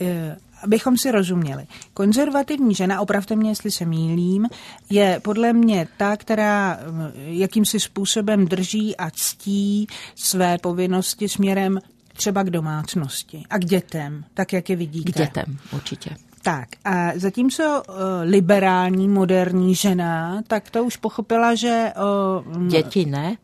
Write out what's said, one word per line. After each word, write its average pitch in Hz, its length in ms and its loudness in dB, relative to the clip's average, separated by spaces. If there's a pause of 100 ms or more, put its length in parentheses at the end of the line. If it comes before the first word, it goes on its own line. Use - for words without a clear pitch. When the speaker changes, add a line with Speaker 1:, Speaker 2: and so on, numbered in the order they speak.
Speaker 1:
eh, 170 360 -4 (260)
abychom 226 340 4
si 269 140 0
rozuměli. 175 540 0 (280)
Konzervativní 269 840 2
žena, 190 260 -2
opravte 202 340 -2
mě, 220 160 2
jestli 208 200 -4
se 180 140 -4
mýlím, 170 640 0 (420)
je 202 340 2
podle 226 300 2
mě 220 340 4 (100)
ta, 208 200 0
která, 208 640 0
eh, 160 360 -8
jakýmsi 185 640 0
způsobem 202 680 0
drží 185 500 -2
a 170 120 -6
ctí 202 800 -2 (280)
své 180 420 0
povinnosti 185 720 -2
směrem 196 500 0 (340)
třeba 196 300 -2
k 190 60 -2
domácnosti 156 1000 -6
a 220 80 -2
k 185 80 0
dětem, 156 580 -2 (100)
tak, 190 200 -4
jak 180 160 -2
je 190 60 0
vidíte. 165 360 -4
Speaker 2:
K - 60 -10
dětem, 139 400 -4 (160)
určitě. - 360 -10 (340)
Speaker 1:
Tak, 143 240 -4 (180)
a 175 300 0
zatímco, 254 760 0
eh, - 20 -16 (320)
liberální, 185 840 4
moderní 185 680 4
žena, 175 720 0
tak 214 220 -2
ta 233 120 0
už 240 160 -2
pochopila, 233 580 0
že, 226 140 0
eh, 196 880 0
mm, 180 100 0
Speaker 2:
Děti 165 380 2
ne? 147 380 -2